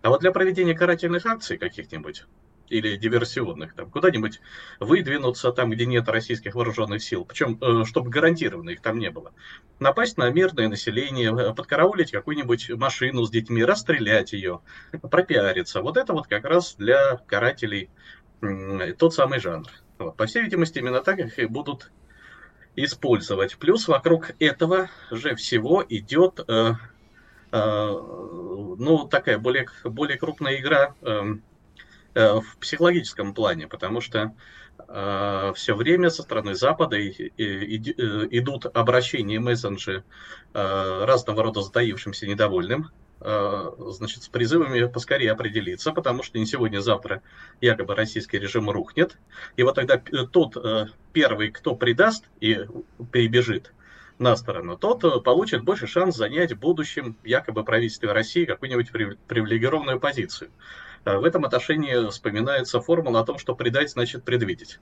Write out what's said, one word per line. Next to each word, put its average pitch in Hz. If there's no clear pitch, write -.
А 113
вот 139
для 185
проведения 185
карательных 175
акций 226
каких-нибудь -
или 107
диверсионных, 110
там, -
куда-нибудь 127
выдвинуться, 135
там, 123
где 117
нет 120
российских 110
вооруженных 107
сил, 90
причем, 120
э, 117
чтобы 123
гарантированно 120
их 85
там 113
не 95
было. -
Напасть 139
на 123
мирное 151
население, 117
э, 113
подкараулить 170
какую-нибудь 120
машину 127
с 107
детьми, 113
расстрелять 127
ее, 92
пропиариться. 170
Вот 160
это 247
вот 151
как 107
раз 170
для 127
карателей, 104
м, 95
тот 165
самый 135
жанр. 82
Вот. 82
По -
всей 233
видимости, 165
именно 127
так 190
их 117
и 120
будут 135
использовать. 104
Плюс 220
вокруг 165
этого 170
же 120
всего 127
идет, 135
э, 113
э, 107
ну, 143
такая 135
более, 123
более 139
крупная 139
игра, 139
эм, 107
э, 110
в -
психологическом 156
плане, 85
потому 113
что, 110
э, 98
все -
время 170
со -
стороны 104
Запада 127
и, 101
и, 101
и, 117
э, 107
идут 123
обращения, 120
мессенджи, 107
э, 95
разного 117
рода 107
затаившимся 101
недовольным, 104
э, 101
значит, -
с -
призывами 123
поскорее 123
определиться, 107
потому 131
что -
не 110
сегодня, 110
а -
завтра 101
якобы 113
российский 110
режим 104
рухнет. 101
И 123
вот 131
тогда 131
п-, 131
тот, 151
э, 110
первый, 110
кто -
предаст 127
и 104
перебежит 117
на 123
сторону, 87
тот, 226
э, 143
получит 131
больше 180
шанс 180
занять 139
в 101
будущем 147
якобы 110
правительстве 110
России 110
какую-нибудь 123
прив-, 104
привилегированную 127
позицию. 107
Э, 98
в 117
этом 165
отношении 127
вспоминается 120
формула 156
о 110
том, 143
что -
предать 131
значит 123
предвидеть. 117